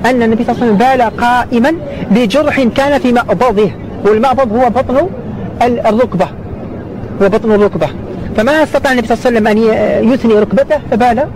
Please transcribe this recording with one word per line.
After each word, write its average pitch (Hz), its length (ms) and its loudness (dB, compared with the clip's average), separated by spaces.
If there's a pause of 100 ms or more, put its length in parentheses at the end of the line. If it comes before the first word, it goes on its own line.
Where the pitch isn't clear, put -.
أن 240 180 2
النبي 226 200 0
صلى 233 120 -2
الله 185 80 -4
عليه 233 100 2
وسلم 196 40 2
بال 247 480 2
قائما 247 480 0 (380)
لجرح 254 500 0
كان 269 380 0
في 247 120 0
مأبضه، 214 600 2 (340)
والمأبض 233 460 2
هو 247 180 2
بطن 262 380 0 (540)
ال-، 240 260 0
الركبة، 208 400 0 (920)
هو 196 80 4
بطن 220 220 0
الركبة، 202 360 2 (500)
فما 285 260 2
استطاع 277 280 0
النبي 240 160 0
صلى 226 100 0
الله - 80 -2
عليه 240 120 2
وسلم 214 100 2
أن 214 100 4
ي-، 220 560 2
يثني 226 200 2
ركبته 214 440 2 (140)
فبال 240 340 2 (100)